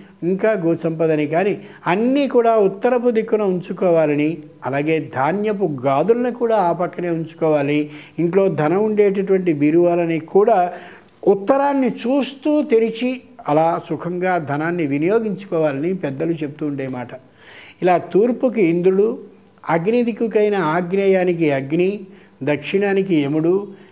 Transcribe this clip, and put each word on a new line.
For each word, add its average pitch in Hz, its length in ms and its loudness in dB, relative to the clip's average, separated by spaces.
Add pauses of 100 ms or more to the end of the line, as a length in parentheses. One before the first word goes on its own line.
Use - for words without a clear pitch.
(220)
ఇంకా 190 280 0
గోసంపదని 165 760 0
కానీ 170 340 -2 (260)
అన్నీ 247 420 0
కూడా 226 280 2
ఉత్తరపు 233 540 2
దిక్కున 214 320 0
ఉంచుకోవాలని, 165 960 0 (280)
అలాగే 147 480 -2
ధాన్యపు 196 500 0
గాదులను 160 680 0
కూడా 226 260 0
ఆ 175 160 2
పక్కనే 175 360 -4
ఉంచుకోవాలి. 151 800 0 (280)
ఇంట్లో 180 300 2
ధనం 160 360 0
ఉండేటటువంటి 190 680 2
బీరువాలని 165 640 2
కూడా 190 540 2 (560)
ఉత్తరాన్ని 269 600 2
చూస్తూ 285 720 -2
తెరిచి 233 580 0 (280)
అలా 160 400 2
సుఖంగా 175 500 -4
ధనాన్ని 156 480 -4
వినియోగించుకోవాలని 165 1080 -2
పెద్దలు 160 380 -4
చెప్తూ 151 340 -8
ఉండే 143 220 -6
మాట. 123 200 -10 (720)
ఇలా 180 160 4
తూర్పుకి 226 640 0
ఇంద్రుడు, 190 560 2 (520)
అగ్ని 190 320 2
దిక్కుకైన 214 520 0
ఆగ్నేయానికి 180 960 2
అగ్ని, 165 500 0 (420)
దక్షిణానికి 190 760 0
యముడు, 160 520 0 (240)